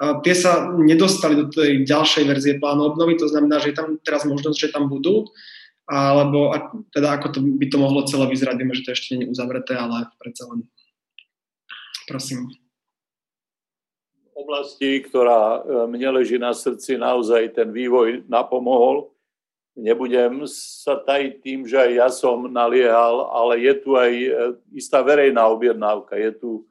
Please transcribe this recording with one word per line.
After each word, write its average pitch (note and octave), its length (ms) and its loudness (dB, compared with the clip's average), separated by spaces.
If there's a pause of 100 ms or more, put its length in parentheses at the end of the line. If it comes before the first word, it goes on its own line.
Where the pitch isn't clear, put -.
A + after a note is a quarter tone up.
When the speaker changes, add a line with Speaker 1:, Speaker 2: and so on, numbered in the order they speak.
(260)
Speaker 1:
tie F3 80 4
sa F3 400 2
nedostali D#3+ 640 4
do C#3+ 80 0
tej C#3+ 400 0
ďalšej D3+ 400 2
verzie C#3 320 0
plánu D3 320 0
obnovy, E3 240 2
to D#3+ 160 0
znamená, D3 320 2
že D3 80 -2
je D3 80 -6
tam D#3+ 100 -6 (140)
teraz D3 240 -2
možnosť, D3 320 -2
že D#3 160 -4
tam C#3+ 160 -2
budú, F3 400 -2 (560)
alebo C#3+ 640 2
a D3 240 -6 (160)
teda D3 320 0
ako - 120 -4
to, C#3 80 -6
by C3+ 280 0
to D3 80 0
mohlo C#3 280 2
celé C3+ 200 0
vyzerať? C3 320 -2
Vieme, B2+ 160 -4
že B2+ 80 -8
to B2 120 -8
ešte - 200 -6
nie B2 120 -4
je A#2+ 40 -8
uzavreté, B2+ 480 -6
ale A#2 400 -6
predsa B2 320 -18
len. A#2+ 160 -10 (1400)
Prosím. C3 440 -12 (1900)
Speaker 2:
Oblasti, C#3 640 -6
ktorá, A#2 560 2
e, A#2+ 300 -4
mne C3 260 -4
leží B2 240 0
na A#2+ 160 -4
srdci, B2 400 -6
naozaj A#2 640 0
ten A2+ 100 0
vývoj A#2+ 560 0
napomohol. B2+ 880 0 (640)
Nebudem B2 720 0
sa - 480 -8
tajiť C#3 360 -2 (120)
tým, C3+ 240 -8
že B2 80 0
aj B2+ 160 6
ja B2 160 4
som B2+ 400 -2
naliehal, A#2+ 840 2
ale A#2 260 2
je C3+ 140 4 (100)
tu C3+ 160 2
aj, B2 160 4
e, B2+ 140 -4 (420)
istá C3+ 320 0
verejná C3+ 400 4
objednávka. A2 720 0
Je A2 160 -2
tu A#2 180 -10 (200)